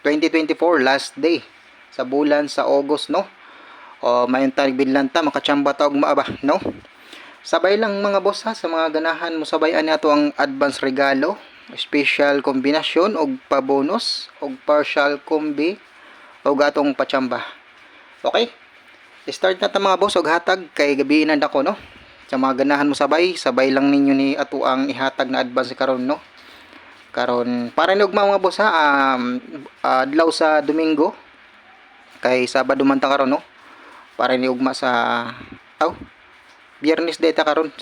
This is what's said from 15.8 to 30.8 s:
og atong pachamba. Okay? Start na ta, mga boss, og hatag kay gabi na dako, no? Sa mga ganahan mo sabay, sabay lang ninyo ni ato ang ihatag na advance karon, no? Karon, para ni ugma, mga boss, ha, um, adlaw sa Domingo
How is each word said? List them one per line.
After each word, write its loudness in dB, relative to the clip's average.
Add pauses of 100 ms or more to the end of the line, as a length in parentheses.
og 2
atong 2
pachamba. -2 (800)
Okay? -2 (800)
Start -2
na -2
ta, -2
mga 2
boss, 0
og -2
hatag 0
kay 2
gabi 2
na 0
dako, 0
no? 0 (580)
Sa -2
mga 0
ganahan 2
mo 0
sabay, 2
sabay 0
lang 4
ninyo 4
ni 2 (100)
ato -4
ang 0
ihatag -4
na 0
advance -4
karon, -2
no? -4 (880)
Karon, -2
para 2
ni 4
ugma, 0
mga 4
boss, 0
ha, 2 (480)
um, -4 (400)
adlaw 2
sa 2
Domingo 0 (1120)